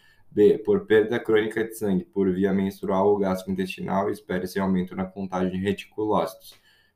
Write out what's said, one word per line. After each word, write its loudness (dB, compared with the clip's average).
B, 6
por 0
perda 4
crônica 0
de -8
sangue, -2
por 0
via 0
menstrual 0
ou 4
gastrointestinal, -4
espera-se -6
aumento -2
na -4
contagem -6
de -4
reticulócitos. -4